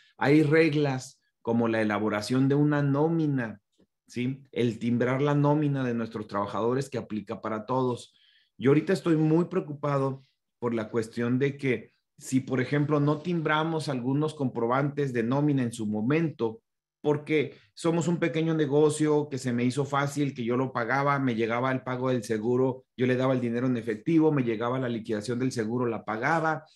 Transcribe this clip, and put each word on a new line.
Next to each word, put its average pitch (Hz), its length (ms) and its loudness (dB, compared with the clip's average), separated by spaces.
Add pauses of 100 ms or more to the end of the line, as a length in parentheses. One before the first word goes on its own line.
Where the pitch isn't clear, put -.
(160)
Hay 147 260 6
reglas 147 800 2 (180)
como 117 280 2
la 110 140 2
elaboración 107 640 0
de 143 80 2
una 147 260 2
nómina, 143 800 0 (480)
¿sí? 127 420 -6
El 117 300 0
timbrar 123 420 0
la 147 140 2
nómina 147 480 2
de 123 100 0
nuestros 110 320 -6
trabajadores 107 640 -2
que 123 80 -4
aplica 107 420 -8
para 110 240 -6
todos. 127 480 -2 (460)
Yo 120 120 4
ahorita 156 220 4
estoy 175 240 2
muy 156 280 4
preocupado 143 800 -2 (360)
por 120 120 -2
la 110 160 -2
cuestión 120 500 -2
de 143 200 0
que 123 340 -2 (240)
si, - 240 0
por 131 180 -2
ejemplo, 147 400 2
no 143 200 2
timbramos 156 720 -2
algunos 135 420 -2
comprobantes 135 800 -2
de 120 100 0
nómina 139 400 0
en 117 120 -4
su 110 120 -6
momento, 113 760 -2 (400)
porque 147 560 -2 (160)
somos 165 340 0
un 175 100 0
pequeño 165 360 0
negocio 147 760 2
que 143 80 -8
se 123 160 -4
me 120 120 0
hizo 127 200 0
fácil, 139 480 -2
que 123 100 -8
yo 117 140 0
lo 131 160 -2
pagaba, 135 460 0
me 131 160 0
llegaba 117 360 0
el 131 120 -4
pago 127 260 -4
del 127 140 0
seguro, 123 640 -2 (100)
yo 123 100 0
le 123 100 2
daba 131 180 2
el 123 80 0
dinero 120 240 -2
en 127 100 0
efectivo, 151 560 2
me 143 100 2
llegaba 117 360 -2
la 127 100 -4
liquidación 113 500 -4
del 131 140 -2
seguro, 120 320 -2
la 113 180 -4
pagaba, 151 640 -2 (120)